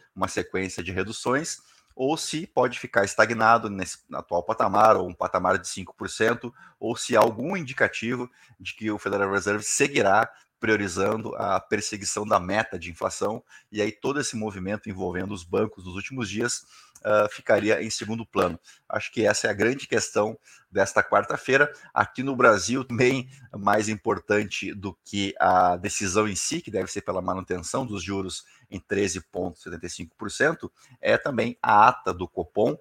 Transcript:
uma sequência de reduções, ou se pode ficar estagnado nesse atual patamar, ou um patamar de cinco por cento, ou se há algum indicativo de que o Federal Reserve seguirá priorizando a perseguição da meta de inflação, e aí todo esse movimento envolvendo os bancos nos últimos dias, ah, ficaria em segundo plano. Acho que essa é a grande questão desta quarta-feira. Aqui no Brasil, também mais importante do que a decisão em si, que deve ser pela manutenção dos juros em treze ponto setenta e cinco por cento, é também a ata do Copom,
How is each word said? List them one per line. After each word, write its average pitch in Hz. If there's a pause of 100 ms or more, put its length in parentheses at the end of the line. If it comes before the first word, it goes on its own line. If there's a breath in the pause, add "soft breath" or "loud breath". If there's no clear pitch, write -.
(160 soft breath)
uma 95
sequência 95
de 87
reduções, 120 (340 soft breath)
ou 139
se 156
pode 123
ficar 104
estagnado 113
nesse 95 (160)
atual 87
patamar, 107
ou 92
um 90
patamar 92
de 90
cinco -
por 101
cento, 117 (260 loud breath)
ou 113
se 120
há -
algum 120
indicativo 123 (260 soft breath)
de 92
que 107
o 104
Federal 98
Reserve 101
seguirá 117 (300 soft breath)
priorizando 104
a 98
perseguição 104
da 107
meta 92
de 85
inflação, 98 (260 loud breath)
e 104
aí 107
todo 139
esse -
movimento 104
envolvendo 92
os 90
bancos 98
nos 92
últimos 113
dias, 117 (380 loud breath)
ah, 107
ficaria 104
em 110
segundo 110
plano. 90 (300 soft breath)
Acho -
que 113
essa 104
é 110
a -
grande 117
questão 110 (320 soft breath)
desta -
quarta-feira. 131 (220 loud breath)
Aqui -
no 135
Brasil, 120
também 123 (240 loud breath)
mais 104
importante 104
do 98
que 101
a 92
decisão 101
em 98
si, 160
que -
deve 92
ser 101
pela 92
manutenção 92
dos 101
juros 92 (280 soft breath)
em 92
treze 98
ponto 90
setenta 85
e 85
cinco -
por 104
cento, - (280 soft breath)
é 113
também 120
a 110
ata 95
do 90
Copom, 107